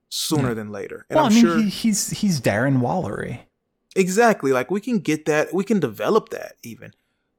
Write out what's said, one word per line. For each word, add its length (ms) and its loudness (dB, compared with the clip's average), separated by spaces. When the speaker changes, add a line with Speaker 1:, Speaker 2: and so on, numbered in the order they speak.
Speaker 1:
sooner 400 -2
Speaker 2:
Yeah. 60 -4
Speaker 1:
than 160 -10
later. 380 -12
And 80 -2
Speaker 2:
Well, 100 4
Speaker 1:
I'm 60 4
Speaker 2:
I 20 6
mean, 100 8
Speaker 1:
sure 140 4
Speaker 2:
he, 100 2
he's, 420 -2
he's 300 -2
Darren 400 0
Wallery. 600 -4
Speaker 1:
Exactly. 560 2
Like, 180 0
we 100 -2
can 180 -2
get 280 -2
that. 280 0
We 100 0
can 160 0
develop 500 0
that 320 -12
even. 300 -18